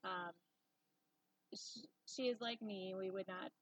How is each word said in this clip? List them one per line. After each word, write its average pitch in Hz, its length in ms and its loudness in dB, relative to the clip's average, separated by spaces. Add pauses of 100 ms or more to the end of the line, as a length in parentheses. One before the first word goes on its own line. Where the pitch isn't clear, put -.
Um, 180 300 0 (1200)
she, - 300 -8 (220)
she - 220 -2
is 240 120 4
like 233 220 0
me. 190 360 0
We 190 120 2
would 190 180 0
not 185 220 -4 (120)